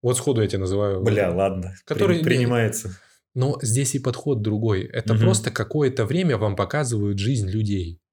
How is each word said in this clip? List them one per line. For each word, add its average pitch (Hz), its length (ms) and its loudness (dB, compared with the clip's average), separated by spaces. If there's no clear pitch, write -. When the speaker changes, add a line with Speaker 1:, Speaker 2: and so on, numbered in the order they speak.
Speaker 1:
Вот 123 160 0
сходу 120 240 0
я 101 60 2
тебе 98 120 -2
называю. 95 420 0
Speaker 2:
Бля, 101 300 2
ладно. 92 420 0
Speaker 1:
Который 92 340 2
Speaker 2:
При-, - 40 0
принимается. 120 680 0
Speaker 1:
Но 131 260 0
здесь 131 340 0
и 135 40 0
подход 127 420 -2
другой. 107 420 0
Это 113 300 -2
Speaker 2:
Мгм. 110 100 4
Speaker 1:
просто 113 280 2
какое-то 127 540 0
время 147 320 0
вам 101 180 0
показывают 104 640 -2
жизнь 107 300 0
людей. 98 500 -2